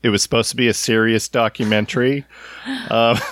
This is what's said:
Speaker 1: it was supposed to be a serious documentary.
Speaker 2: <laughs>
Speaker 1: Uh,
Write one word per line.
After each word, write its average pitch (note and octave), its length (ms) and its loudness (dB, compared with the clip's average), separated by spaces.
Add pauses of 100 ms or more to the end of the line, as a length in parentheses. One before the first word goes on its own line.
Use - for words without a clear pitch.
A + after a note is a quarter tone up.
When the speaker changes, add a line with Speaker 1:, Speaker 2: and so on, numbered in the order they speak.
Speaker 1:
it A#2+ 80 2
was G2+ 120 2
supposed - 280 0
to - 60 -8
be B2 120 2
a G#2+ 60 2
serious A2+ 560 0
documentary. A#2+ 1000 0
Speaker 2:
<laughs> - 40 -20 (560)
Speaker 1:
Uh, A#2 280 4 (140)